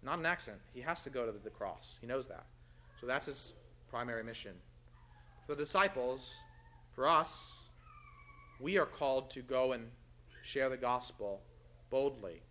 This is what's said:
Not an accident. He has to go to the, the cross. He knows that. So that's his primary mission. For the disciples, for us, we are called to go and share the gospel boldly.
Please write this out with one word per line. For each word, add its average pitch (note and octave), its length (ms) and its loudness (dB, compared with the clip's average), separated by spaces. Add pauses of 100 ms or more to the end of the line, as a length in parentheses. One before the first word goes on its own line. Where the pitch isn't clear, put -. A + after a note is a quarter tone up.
Not C#3 160 -2
an D#3+ 80 0
accident. D#3+ 340 0 (140)
He B2 80 -8
has E3 220 -2
to - 60 -8
go B2 140 0
to A2+ 80 0
the, G#2 60 -6
the G#2 120 -10
cross. - 500 -6
He A#2 60 -12
knows B2+ 220 -2
that. - 180 -14 (540)
So A#2+ 60 -8
that's C3 200 0
his - 260 -8 (360)
primary A#2+ 340 -4
mission. A2+ 300 -8 (960)
For D3 80 -2
the C#3+ 80 -2
disciples, C3+ 720 2 (580)
for C3 160 4
us, - 520 4 (1000)
we E3 160 2
are E3 100 8
called C3+ 440 2
to C3+ 100 -8
go C3 320 4
and A#2 140 -4 (560)
share C3+ 260 2
the C3 80 -2
gospel B2 680 0 (480)
boldly. B2+ 600 2